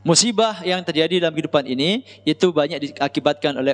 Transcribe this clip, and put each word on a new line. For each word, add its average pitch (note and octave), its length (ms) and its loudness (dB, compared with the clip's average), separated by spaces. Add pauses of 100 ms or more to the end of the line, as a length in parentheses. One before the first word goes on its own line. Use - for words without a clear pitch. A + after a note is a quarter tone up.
musibah G#3 640 2
yang F3+ 160 -2
terjadi E3+ 400 0
dalam E3 80 0
kehidupan D3+ 320 -2
ini D3 400 -2 (240)
itu E3 240 2
banyak D3 400 -2
diakibatkan C#3+ 640 -2
oleh C3 180 0